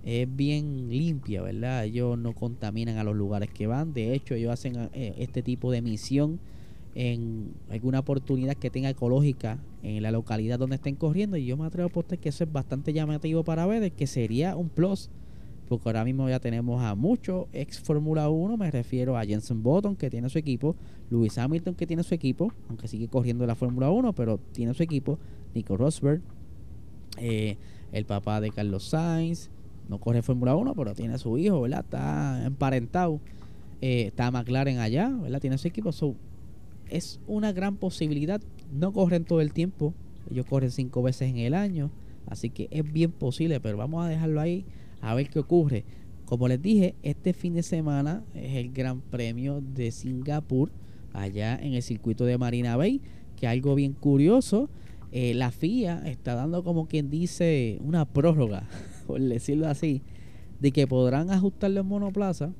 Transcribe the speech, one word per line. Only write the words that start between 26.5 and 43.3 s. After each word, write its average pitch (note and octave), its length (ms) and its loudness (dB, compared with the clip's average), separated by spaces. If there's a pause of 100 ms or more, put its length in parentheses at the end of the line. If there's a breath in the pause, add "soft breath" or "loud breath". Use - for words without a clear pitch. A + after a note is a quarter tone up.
eh, A2 400 0 (360 loud breath)
el G#2 120 -2
papá G#2 360 0
de G#2+ 100 -2
Carlos G2+ 320 -2
Sainz, E3 680 0 (380)
no G2 120 -6
corre A#2 220 2
Fórmula B2 340 2
uno, B3+ 200 0
pero A#2 180 -4
tiene A2+ 220 -4
a - 20 -4
su A#2 200 -2
hijo, F3 240 4
¿verdad? B2+ 240 -2
Está C#3 600 -2
emparentado. C3+ 720 2 (640 loud breath)
Eh, B2 260 2
está A#2+ 240 0
McLaren B2+ 480 0
allá, B2 300 2
¿verdad? D#3 320 -2
Tiene C3 160 0
su - 100 -2
equipo. F3 240 -2
So, C#3+ 240 0 (760)
es - 380 -6
una G#3+ 240 2
gran G3 240 0
posibilidad. E3 640 0 (320)
No E3+ 220 2
corren F3 320 4
todo E3+ 160 6
el D3+ 100 4
tiempo. E3 420 0 (360)
Ellos B2+ 160 -2
corren C3+ 260 2
cinco B2+ 300 0
veces B2+ 280 2
en B2+ 100 0
el A#2+ 140 2
año. F3 380 0 (340 loud breath)
Así A#2 240 -4
que - 220 -6
es D3+ 180 0
bien D#3+ 220 4
posible, D3+ 480 0